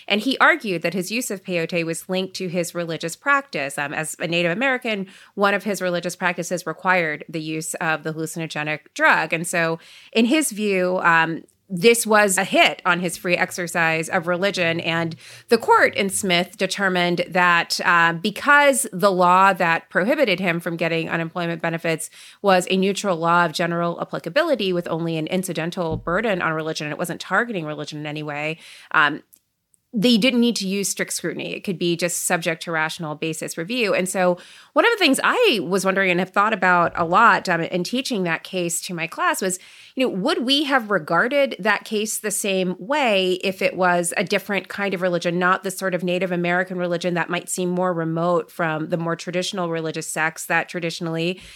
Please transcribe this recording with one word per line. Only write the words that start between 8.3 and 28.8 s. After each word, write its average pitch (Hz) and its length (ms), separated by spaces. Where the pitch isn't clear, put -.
drug. 185 380
And 170 140
so 165 320
in 226 120
his 294 260
view, 190 540
um, 165 400
this 226 320
was 208 300
a 196 80
hit 262 400
on 175 160
his 180 160
free 175 180
exercise 165 760
of 170 160
religion. 175 540
And 165 360
the 233 80
court 294 380
in 196 160
Smith 180 480
determined 180 720
that, 175 540
uh, 170 300
because 262 800
the 185 180
law 185 440
that 170 340
prohibited 208 500
him 175 220
from 170 160
getting 165 320
unemployment 165 540
benefits 165 480
was 185 260
a 185 80
neutral 190 400
law 170 300
of 156 60
general 170 500
applicability 202 720
with 175 140
only 165 280
an 156 120
incidental 170 680
burden 190 460
on 160 100
religion, 160 340
and 147 60
it - 60
wasn't 170 240
targeting 202 420
religion 151 340
in 151 80
any 151 160
way, 151 360